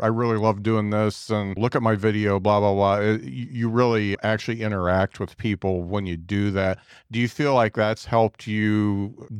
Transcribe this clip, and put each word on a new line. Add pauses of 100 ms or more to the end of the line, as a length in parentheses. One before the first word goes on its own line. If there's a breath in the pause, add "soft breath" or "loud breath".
I
really
love
doing
this,
and
look
at
my
video,"
blah,
blah,
blah.
It,
you,
you
really
actually
interact
with
people
when
you
do
that. (340 loud breath)
Do
you
feel
like
that's
helped
you (120)